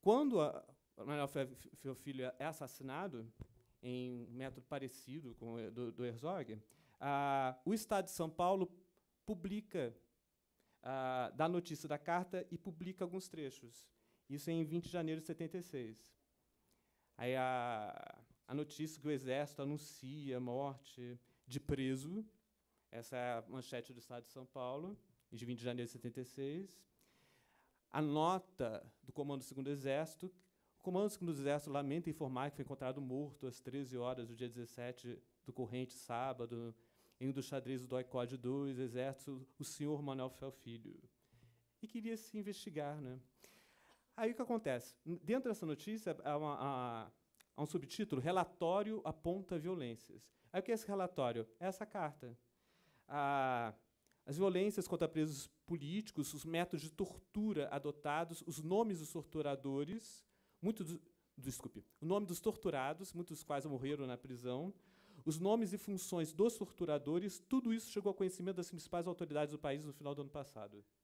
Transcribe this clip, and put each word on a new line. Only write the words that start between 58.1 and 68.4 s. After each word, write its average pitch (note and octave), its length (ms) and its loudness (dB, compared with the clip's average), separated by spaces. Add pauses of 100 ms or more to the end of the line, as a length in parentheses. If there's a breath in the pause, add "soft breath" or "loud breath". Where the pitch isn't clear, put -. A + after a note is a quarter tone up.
os D3+ 140 -4
nomes F#3+ 400 4
dos D3+ 120 -8
torturadores, C#3+ 1120 -2 (360 soft breath)
muito G3+ 220 2
do, E3 180 -4 (360)
desculpe, B2+ 480 -6 (160)
o D3+ 60 -4
nome G3+ 200 4
dos E3+ 140 -2
torturados, E3 720 0
muitos E3+ 260 -6
dos - 60 -14
quais D3 200 0
morreram C#3 420 0
na B2 100 -2
prisão, B2+ 580 -2 (500 loud breath)
os D#3 140 2
nomes G3+ 340 6
e G3+ 60 -2
funções F3 540 0
dos A3 240 6
torturadores, E3+ 840 0
tudo B3 340 4
isso A3+ 180 0
chegou G3+ 200 4
ao F#3+ 40 2
conhecimento F#3 420 0